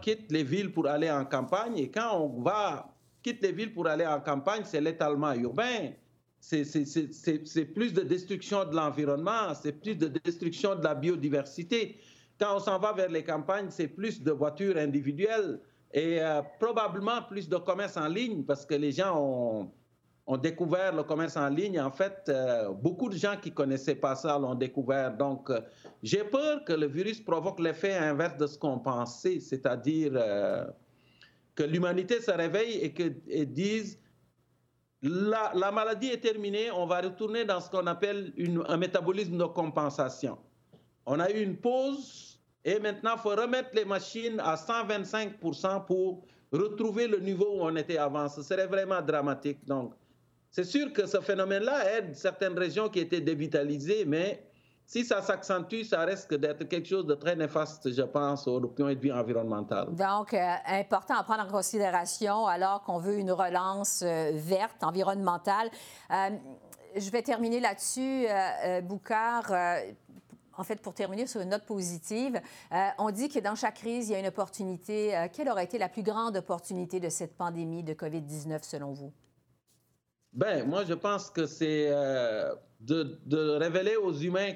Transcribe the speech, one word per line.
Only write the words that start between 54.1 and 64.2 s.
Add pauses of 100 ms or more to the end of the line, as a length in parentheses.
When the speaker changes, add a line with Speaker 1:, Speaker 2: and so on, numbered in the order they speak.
Speaker 1:
si
ça
s'accentue,
ça
risque
d'être
quelque
chose
de
très
néfaste,
je
pense,
au
point
de
vue
environnemental.
Speaker 2:
Donc,
euh, (120)
important
à
prendre
en
considération
alors
qu'on
veut
une
relance,
euh,